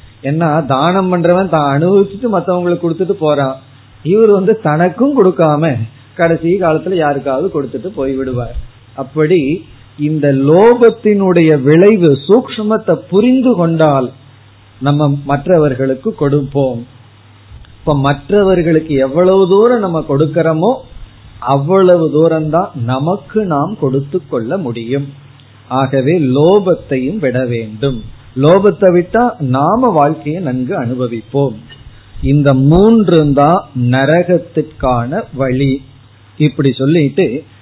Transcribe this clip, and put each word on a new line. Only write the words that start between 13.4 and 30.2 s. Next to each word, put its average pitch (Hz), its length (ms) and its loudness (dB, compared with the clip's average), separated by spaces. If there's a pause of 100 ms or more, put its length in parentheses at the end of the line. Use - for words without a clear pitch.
கொண்டால் 156 540 0 (720)
நம்ம 143 280 0 (160)
மற்றவர்களுக்கு 139 880 0
கொடுப்போம். 139 680 -2 (920)
இப்ப 156 260 -4
மற்றவர்களுக்கு 160 1000 0
எவ்வளவு 180 500 2
தூரம் 214 360 2
நம்ம 170 180 -4
கொடுக்கறோமோ 156 680 0 (720)
அவ்வளவு 170 680 2
தூரம்தான் 160 680 0
நமக்கு 143 680 -4
நாம் 170 360 -4
கொடுத்து 143 480 -4
கொள்ள 123 300 -6
முடியும். 123 540 -6 (560)
ஆகவே 135 500 -2
லோபத்தையும் 151 1000 0
விட 131 280 -2
வேண்டும். 113 580 -6 (340)
லோபத்தை 180 440 2
விட்டா 185 580 2
நாம 156 500 0
வாழ்க்கையை 156 540 -2